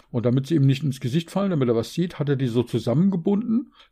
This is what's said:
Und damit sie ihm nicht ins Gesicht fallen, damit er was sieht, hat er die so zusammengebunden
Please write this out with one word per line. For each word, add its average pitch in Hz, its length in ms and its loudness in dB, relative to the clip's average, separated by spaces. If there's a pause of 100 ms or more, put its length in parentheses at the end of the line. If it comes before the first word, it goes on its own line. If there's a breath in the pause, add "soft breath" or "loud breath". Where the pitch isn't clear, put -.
(100)
Und 117 160 -2
damit 135 220 0
sie 165 80 0
ihm 139 100 4
nicht 135 160 2
ins 135 160 -2
Gesicht 135 320 -4
fallen, 196 200 -2
damit 139 180 0
er 113 80 2
was 113 180 -2
sieht, 175 240 -4
hat 139 100 -2
er 143 60 2
die 131 140 -2
so 117 160 0
zusammengebunden 196 1080 0 (200 soft breath)